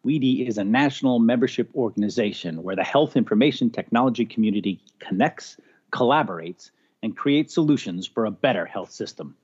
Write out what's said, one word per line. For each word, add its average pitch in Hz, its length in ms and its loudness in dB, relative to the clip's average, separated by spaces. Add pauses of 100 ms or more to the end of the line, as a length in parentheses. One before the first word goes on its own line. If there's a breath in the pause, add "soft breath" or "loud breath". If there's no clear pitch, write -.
weedi 131 420 0
is 104 120 -4
a 98 60 -2
national 127 540 2
membership 120 560 2
organization 104 880 -2
where 95 140 -6
the 92 80 0
health 143 320 0
information 123 520 2
technology 120 580 0
community 104 540 -2 (200)
connects, - 560 -4 (360 soft breath)
collaborates, 90 760 -2 (320)
and 110 140 -6
creates 143 360 0
solutions 123 540 0
for 113 200 -4
a 104 40 -2
better 92 340 0
health - 280 -10
system. - 520 -12